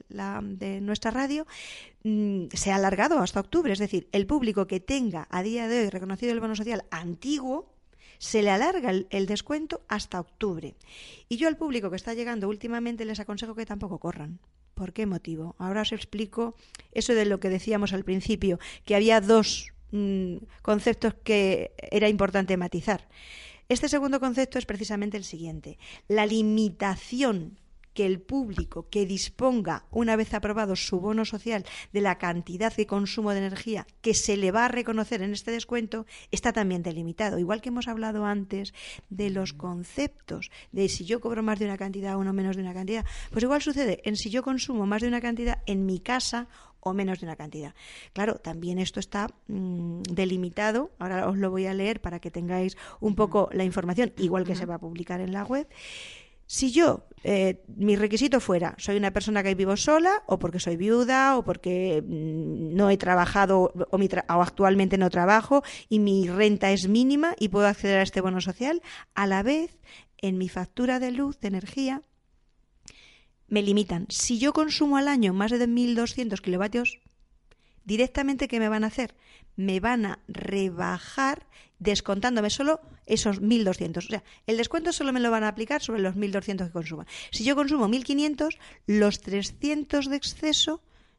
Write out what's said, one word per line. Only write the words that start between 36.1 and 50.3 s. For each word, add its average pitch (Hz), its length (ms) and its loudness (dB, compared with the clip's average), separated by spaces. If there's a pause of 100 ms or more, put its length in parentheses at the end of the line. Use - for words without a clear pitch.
está 220 240 0
también 185 300 0
delimitado. 170 560 -4
Igual 185 220 0
que 254 80 -8
hemos 240 180 -4
hablado 220 380 -4
antes 202 500 -4 (340)
de 202 220 -4
los 190 220 -4
conceptos - 1000 -8 (200)
de 196 160 2
si 190 160 -4
yo 220 160 -2
cobro 233 220 -4
más 214 160 0
de 208 80 -2
una 196 140 -4
cantidad 196 360 -6
o 190 80 -2
no 196 80 -2
menos 190 240 -2
de 196 60 -6
una 185 140 -6
cantidad, 196 300 -4 (260)
pues 226 120 0
igual 285 200 2
sucede 269 400 -2
en 214 120 -2
si 208 140 -6
yo 247 140 -2
consumo 247 420 -2
más 208 160 0
de 240 60 0
una 240 120 0
cantidad 240 460 -2
en 196 220 0
mi 185 120 -2
casa 240 480 -4 (340)
o 190 120 -4
menos 190 260 -2
de 180 60 -10
una 160 100 -10
cantidad. 151 380 -12 (400)
Claro, 208 220 -2
también 175 440 -6
esto 190 220 -4
está, 202 260 -6 (200)
mm, 180 560 -6
delimitado, 185 960 -2